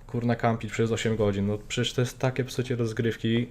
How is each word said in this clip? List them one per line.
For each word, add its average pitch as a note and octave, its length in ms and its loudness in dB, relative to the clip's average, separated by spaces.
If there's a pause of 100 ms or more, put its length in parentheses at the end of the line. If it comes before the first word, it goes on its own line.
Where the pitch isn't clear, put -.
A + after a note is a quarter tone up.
kurna, A#2 300 0
kampić A#2 360 0
przez A2+ 200 2
osiem A2 240 0
godzin. G2+ 300 2
No G#2 120 0 (100)
przecież - 240 -2
to - 80 0
jest B2 180 -2
takie C3 260 0
psucie B2 320 -4
rozgrywki A2+ 760 0